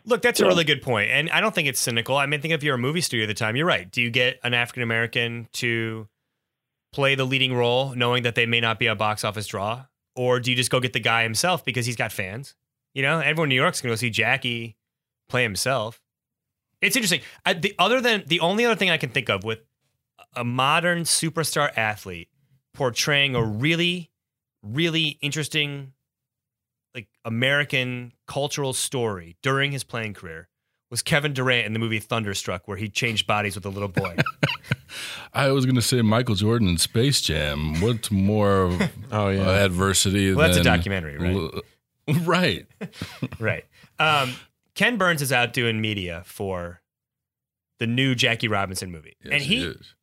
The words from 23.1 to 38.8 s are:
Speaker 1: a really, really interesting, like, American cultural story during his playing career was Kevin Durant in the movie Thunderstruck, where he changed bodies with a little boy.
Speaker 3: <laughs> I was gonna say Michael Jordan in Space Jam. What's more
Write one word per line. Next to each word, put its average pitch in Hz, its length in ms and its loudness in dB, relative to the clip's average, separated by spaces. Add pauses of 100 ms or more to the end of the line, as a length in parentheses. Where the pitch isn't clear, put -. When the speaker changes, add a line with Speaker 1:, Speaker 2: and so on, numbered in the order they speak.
Speaker 1:
a 117 100 2
really, 165 680 -2 (500)
really 156 600 -2
interesting, 143 720 -4 (1000)
like, 113 140 -14 (160)
American 127 880 -2 (160)
cultural 139 460 -4
story 98 680 -4
during 135 300 0
his 135 140 -8
playing 110 280 -8
career 82 360 -16 (400)
was 120 120 -6
Kevin 151 300 0
Durant 127 360 2
in 107 40 -4
the 110 80 -2
movie 113 200 0
Thunderstruck, 101 680 -4
where 98 100 -8
he 107 120 -6
changed 113 360 -2
bodies 104 300 0
with 98 100 -8
a 101 40 -6
little 101 180 -6
boy. 90 300 -4 (560)
Speaker 3:
<laughs> - 600 -14
I 135 180 2
was 135 140 2
gonna 127 160 4
say 123 200 2
Michael 113 340 4
Jordan 107 320 4
in 87 100 4
Space 127 440 2
Jam. 76 580 -2
What's 113 320 0
more 98 640 4 (180)